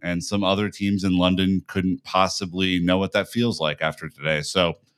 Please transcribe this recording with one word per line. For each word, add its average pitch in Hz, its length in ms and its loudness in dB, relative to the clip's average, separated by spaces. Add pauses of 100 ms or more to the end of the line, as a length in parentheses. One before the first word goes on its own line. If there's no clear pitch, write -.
And 87 200 -4
some 101 200 -2
other 98 260 2
teams 101 340 -2
in 92 140 2
London 92 500 2
couldn't 92 360 -2
possibly 92 760 0
know 90 180 2
what 95 160 -2
that 101 160 0
feels 117 300 -2
like 76 220 -2
after 78 280 -4
today. 76 320 -2
So, 85 340 0 (220)